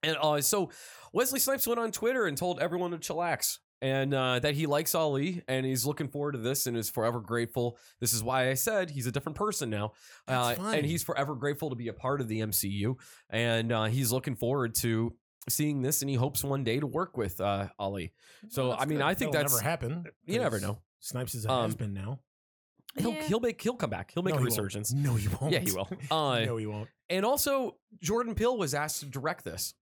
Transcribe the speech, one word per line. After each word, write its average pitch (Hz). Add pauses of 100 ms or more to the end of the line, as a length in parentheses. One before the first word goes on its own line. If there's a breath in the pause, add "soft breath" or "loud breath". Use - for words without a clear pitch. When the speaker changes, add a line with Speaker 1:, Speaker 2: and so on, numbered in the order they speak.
Speaker 1:
and, 156
uh, 151
so 104 (440 loud breath)
Wesley 262
Snipes 269
went 233
on 226
Twitter 240
and 147
told 180
everyone 175
to 170
chillax. 165 (220)
And, 135
uh, 127
that 147
he 156
likes 151
Ali 160
and 131
he's 131
looking 147
forward 143
to 135
this 123
and 120
is 110
forever 117
grateful. 117 (220 loud breath)
This 120
is 110
why 127
I 131
said 185
he's 135
a 127
different -
person 196
now. 104 (340 loud breath)
Speaker 2:
That's 123
Speaker 1:
Uh, 180
Speaker 2:
fine. 208
Speaker 1:
and 147
he's 165
forever 143
grateful 143
to 131
be 117
a 104
part 135
of 117
the 110
M 107
C 101
U. 101 (320 loud breath)
And, 117
uh, 110
he's 120
looking 127
forward 123
to 113 (320)
seeing 147
this 139
and 139
he 135
hopes 131
one 139
day 117
to 147
work 165
with, 98
uh, 98 (100)
Ali. 98 (340 loud breath)
So, -
Speaker 2:
Well, 127
that's 123
Speaker 1:
I -
mean, 151
Speaker 2:
good. 139
Speaker 1:
I 170
think 190
Speaker 2:
That'll 147
Speaker 1:
that's 123
Speaker 2:
never 120
happen 165 (220)
Speaker 1:
you 214
never 131
Speaker 2:
'cause -
Speaker 1:
know. 104 (200)
Speaker 2:
Snipes 127
is 110
a 113
Speaker 1:
Um, 127
Speaker 2:
has-been 104
now. 101 (760)
Speaker 1:
He'll, 226
Speaker 3:
Yeah. 311
Speaker 1:
he'll 220
make, 240
he'll 240
come 143
back. 95
He'll 175
make 160
Speaker 2:
No, -
Speaker 1:
a -
Speaker 2:
he 127
won't. 117
Speaker 1:
resurgence. 104
Speaker 2:
No, 139
he 101
won't. 131
Speaker 1:
Yeah, 151
he 98
will. 92 (100)
Speaker 2:
<laughs> 143
Speaker 1:
Uh, 139
Speaker 2:
No, 117
he 107
won't. 107 (200)
Speaker 1:
and 190
also, 277 (260)
Jordan 226
Peele 233
was 156
asked 147
to 147
direct 139
this. 87